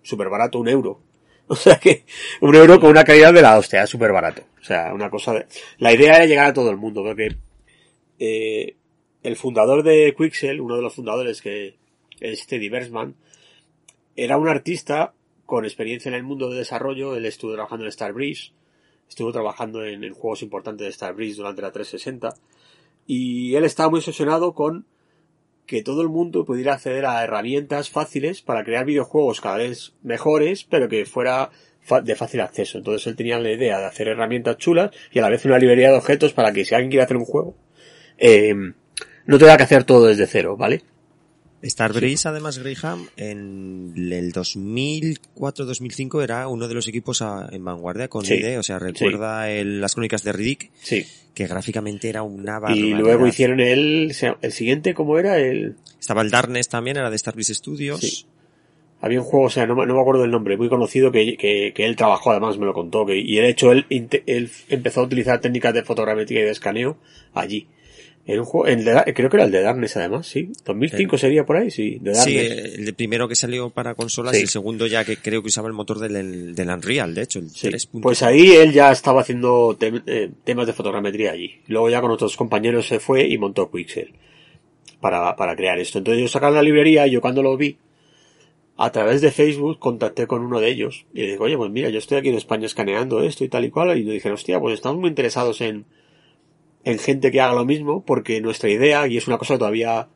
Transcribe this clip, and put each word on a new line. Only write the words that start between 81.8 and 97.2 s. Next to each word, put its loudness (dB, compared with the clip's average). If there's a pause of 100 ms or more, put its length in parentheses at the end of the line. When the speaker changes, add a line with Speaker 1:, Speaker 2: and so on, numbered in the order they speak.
Speaker 1:
ya 0
con 0
otros -4
compañeros -2
se -4
fue 0
y -2
montó -4
Quixel -12 (880)
para, -2
para -4
crear -2
esto. -6
Entonces -2
ellos -2
sacaron 0
la 4
librería 4
y 0
yo 0
cuando 0
lo 0
vi, -4 (1000)
a -2
través 0
de 4
Facebook 0
contacté -4
con -4
uno -4
de 0
ellos -8
y -12
le -4
digo, -6
"Oye, -2
pues -6
mira, -6
yo -6
estoy -4
aquí -2
en 0
España -6
escaneando -4
esto -4
y -4
tal -4
y -6
cual", -2
y -4
me -6
dijeron, -6
"Hostia, -4
pues -4
estamos -6
muy -2
interesados -4
en, -8 (1000)
en -2
gente 0